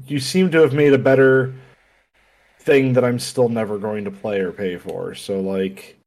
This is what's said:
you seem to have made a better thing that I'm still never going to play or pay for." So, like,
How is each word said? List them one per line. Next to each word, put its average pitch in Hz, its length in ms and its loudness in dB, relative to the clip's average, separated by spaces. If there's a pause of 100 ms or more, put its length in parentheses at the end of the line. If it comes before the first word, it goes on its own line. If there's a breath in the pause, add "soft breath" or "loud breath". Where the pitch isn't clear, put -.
you 147 120 -6
seem 185 340 0
to 160 80 4
have 151 120 4
made 147 200 4
a 135 60 6
better 131 560 4 (1040 soft breath)
thing 135 340 2
that 123 100 2
I'm 123 140 -2
still 120 300 -2
never 110 300 -4
going 107 260 -6
to 98 60 -8
play 101 300 -6
or 90 120 -4
pay 92 260 -6
for." 90 360 -10
So, 98 260 -8
like, 95 680 -6